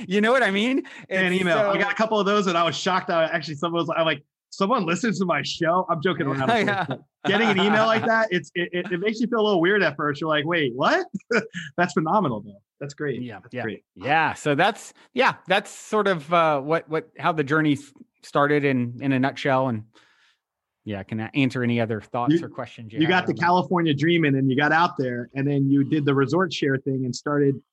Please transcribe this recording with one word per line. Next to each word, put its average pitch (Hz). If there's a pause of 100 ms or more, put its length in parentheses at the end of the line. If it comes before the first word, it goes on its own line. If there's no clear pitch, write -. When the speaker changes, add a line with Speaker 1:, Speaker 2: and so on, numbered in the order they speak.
Speaker 1:
You 196
know 220
what 262
I 196
mean? 226 (300)
Speaker 2:
An 185
Speaker 1:
It's 185
Speaker 2:
email. 170
I 202
Speaker 1:
so -
Speaker 2:
got 202
a -
couple 220
of 190
those, 202
and 175
I 170
was 160
shocked. 185
I 165
actually, 160
someone 170
was, 156
I'm 165
like, 151 (280)
"Someone 196
listens 180
to 196
my 151
show?" 165
I'm 170
joking 165
around. 135
Speaker 1:
<laughs> 196 (200)
Yeah. 196
Speaker 2:
Getting 226
an 190
email 214
like 220
that, 226
it's, 180
it, 175
it, 180
it 175
makes 220
you 233
feel 233
a -
little 208
weird 196
at 147
first. 147
You're 160
like, 151
"Wait, 156
what?" 247 (240)
<laughs> 175
That's 175
phenomenal, 160
though. 101 (180)
That's 143
great. 135
Speaker 1:
Yeah, 110
Speaker 2:
That's -
Speaker 1:
yeah, 123
Speaker 2:
great. 107 (120)
Speaker 1:
yeah. 139
So 147
that's, 190 (180)
yeah, 240 (140)
that's 190
sort -
of, 165
uh, 160
what, 156
what, 156
how 165
the 156
journey 151
s-, 139 (300)
started 143
in, 123
in 139
a 131
nutshell. 131
And 110 (1000)
yeah, 101
I -
can 110
a-, 110
answer 131
any 120
other 110
thoughts 127
Speaker 2:
You, 165
Speaker 1:
or 120
questions 113
you 135
Speaker 2:
you 156
Speaker 1:
have 170
Speaker 2:
got 185
the 180
Speaker 1:
on 113
that. 113
Speaker 2:
California 175
dreaming, 151
and 135
you 127
got 147
out 170
there, 120
and 139
then 139
you 139
did 143
the 139
resort 143
share 139
thing 131
and 123
started 143 (160)